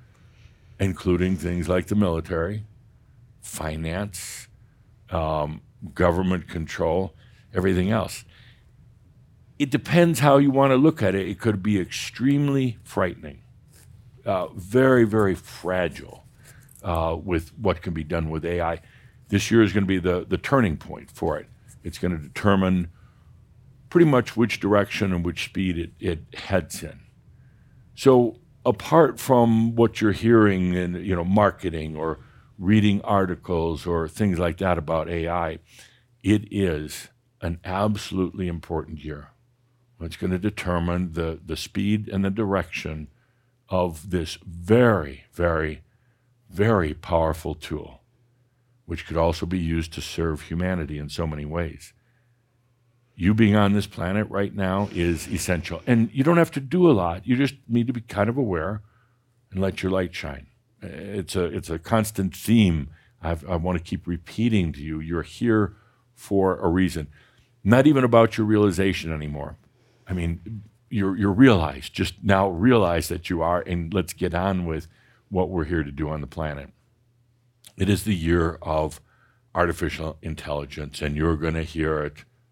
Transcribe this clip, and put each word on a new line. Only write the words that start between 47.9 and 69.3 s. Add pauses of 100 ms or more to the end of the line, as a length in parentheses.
which
could
also
be
used
to
serve
humanity
in
so
many
ways. (1200)
You
being
on
this
planet
right
now
is
essential.
And
you
don't
have
to
do
a
lot.
You
just (120)
need
to
be
kind
of
aware (680)
and
let
your
light
shine. (340)
It's
a,
it's
a
constant
theme (320)
I've,
I
wanna
keep
repeating
to
you.
You're
here (360)
for
a
reason. (560)
Not
even
about
your
realization
anymore. (500)